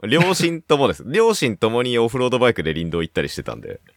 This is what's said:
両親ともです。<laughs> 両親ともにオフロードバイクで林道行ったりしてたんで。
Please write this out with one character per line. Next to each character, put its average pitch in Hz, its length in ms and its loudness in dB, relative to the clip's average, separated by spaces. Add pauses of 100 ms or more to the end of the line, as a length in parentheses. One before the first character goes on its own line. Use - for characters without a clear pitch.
両 170 260 4
親 170 280 -2
と 151 160 0
も 135 100 2
で 90 60 2
す。 - 120 -10
<laughs> - 0 -
両 214 280 2
親 123 240 -2
と 113 120 0
も 120 140 0
に 123 140 0
オ 117 100 2
フ 117 100 -4
ロ 127 100 0
ー - 20 2
ド 123 100 0
バ 120 100 6
イ 113 40 2
ク 85 100 -4
で 78 100 -2
林 82 180 -4
道 85 100 -2
行 82 100 -4
っ - 20 -20
た 82 80 0
り 71 80 -2
し - 60 -10
て - 80 -8
た 58 120 -8
ん 57 60 -16
で。 50 200 -14 (160)